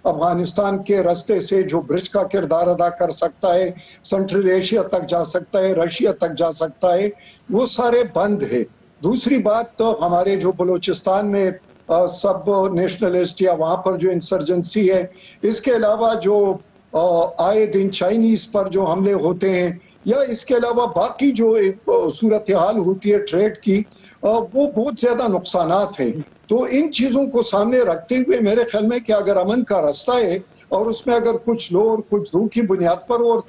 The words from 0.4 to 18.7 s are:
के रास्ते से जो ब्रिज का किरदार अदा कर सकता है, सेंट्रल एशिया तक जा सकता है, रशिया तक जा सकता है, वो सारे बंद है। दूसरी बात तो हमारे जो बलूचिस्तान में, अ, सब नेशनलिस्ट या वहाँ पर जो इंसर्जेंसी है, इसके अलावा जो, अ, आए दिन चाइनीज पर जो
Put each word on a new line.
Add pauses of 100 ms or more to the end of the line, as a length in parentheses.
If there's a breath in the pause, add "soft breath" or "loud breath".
के
रास्ते
से
जो
ब्रिज
का
किरदार
अदा
कर
सकता
है, (300 loud breath)
सेंट्रल
एशिया
तक
जा
सकता
है,
रशिया
तक
जा
सकता
है, (400 loud breath)
वो
सारे
बंद
है। (400)
दूसरी
बात
तो
हमारे
जो
बलूचिस्तान
में,
अ, (320)
सब
नेशनलिस्ट
या
वहाँ
पर
जो
इंसर्जेंसी
है, (320 loud breath)
इसके
अलावा
जो, (360)
अ,
आए
दिन
चाइनीज
पर
जो